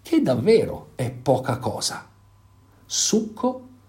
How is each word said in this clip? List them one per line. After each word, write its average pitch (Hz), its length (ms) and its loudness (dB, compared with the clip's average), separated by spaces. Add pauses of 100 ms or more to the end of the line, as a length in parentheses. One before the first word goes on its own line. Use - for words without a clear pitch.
che 320 200 2
davvero 180 720 2
è 113 160 -4
poca 127 480 0
cosa. - 500 -6 (800)
Succo - 800 -2 (200)